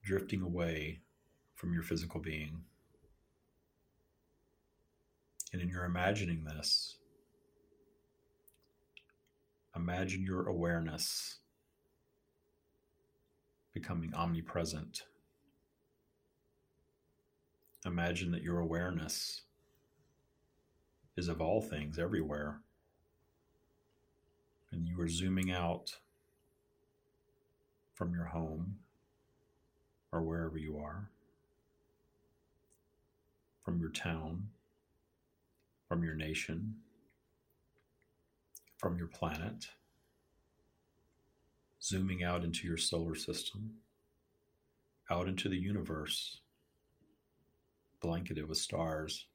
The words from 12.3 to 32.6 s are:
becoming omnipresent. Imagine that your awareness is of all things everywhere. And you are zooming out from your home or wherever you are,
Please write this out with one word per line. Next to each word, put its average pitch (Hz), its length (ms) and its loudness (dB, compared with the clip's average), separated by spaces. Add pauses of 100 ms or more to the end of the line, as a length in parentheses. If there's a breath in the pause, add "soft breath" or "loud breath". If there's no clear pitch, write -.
becoming 85 400 -2
omnipresent. 82 880 0 (2750)
Imagine 87 460 2
that 85 120 0
your 87 180 2
awareness 85 840 0 (1700)
is 87 120 0
of 80 140 0
all 92 180 6
things 76 380 -4
everywhere. 76 640 0 (2000)
And 85 160 0
you 87 120 0
are 85 100 4
zooming 92 440 2
out 87 460 0 (2000)
from 87 200 0
your 85 100 0
home 82 520 -2 (1300)
or 82 120 2
wherever 82 360 0
you 78 200 -4
are, 85 320 -6 (2500)